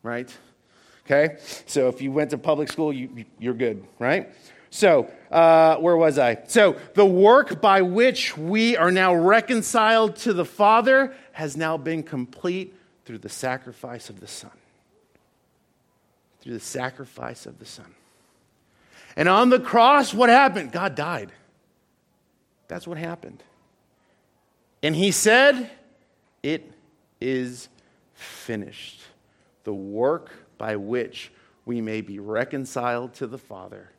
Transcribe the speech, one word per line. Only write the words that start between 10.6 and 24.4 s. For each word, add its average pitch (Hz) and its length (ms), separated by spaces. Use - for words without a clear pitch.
has 156 260
now 160 200
been 156 260
complete 175 720
through 113 140
the 104 100
sacrifice 127 840
of 104 80
the 87 80
Son. - 240
Through 123 140
the 113 40
sacrifice 127 880
of - 140
the - 40
Son. - 300
And 160 140
on 220 220
the 247 100
cross, 254 520
what 233 180
happened? 233 420
God 175 240
died. 143 340
That's 170 220
what 170 100
happened. 170 460